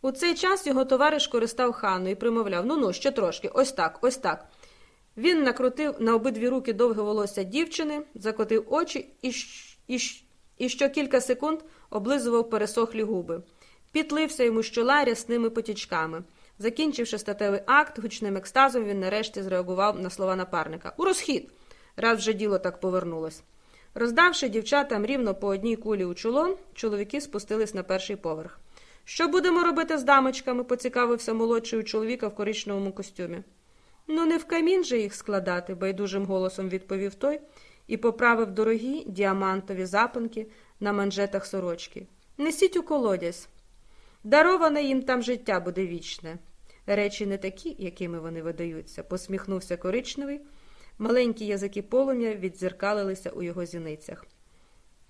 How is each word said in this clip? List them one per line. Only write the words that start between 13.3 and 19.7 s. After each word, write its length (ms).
Піт 200
лився 320
йому 200
з 20
чола 380
рясними 460
потічками. 760
Закінчивши 580
статевий 480
акт 340
гучним 380
екстазом, 460
він 160
нарешті 420
зреагував 600